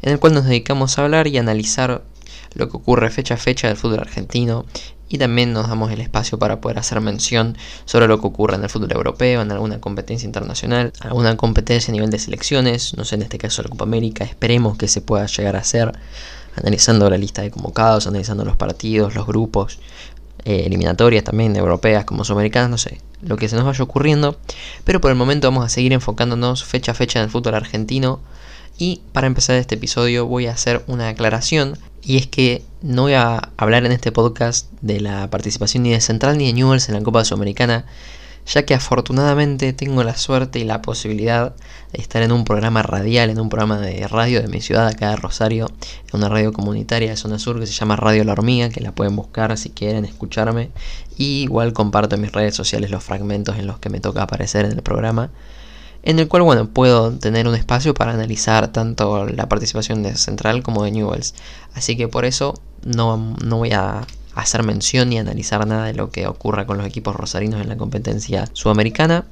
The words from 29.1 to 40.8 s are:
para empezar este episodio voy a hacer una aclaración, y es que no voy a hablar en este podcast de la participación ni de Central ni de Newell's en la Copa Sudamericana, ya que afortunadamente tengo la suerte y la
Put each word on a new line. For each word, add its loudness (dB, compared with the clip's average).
para 0
empezar 2
este 0
episodio 0
voy -2
a -4
hacer 0
una -4
aclaración, 0
y 2
es 2
que 2
no 0
voy 4
a 2
hablar 4
en 2
este 0
podcast 0
de -2
la -4
participación -2
ni 4
de 4
Central 2
ni 2
de 2
Newell's 4
en -2
la -2
Copa 4
Sudamericana, 0
ya 2
que 4
afortunadamente 2
tengo 0
la 0
suerte 0
y -2
la -2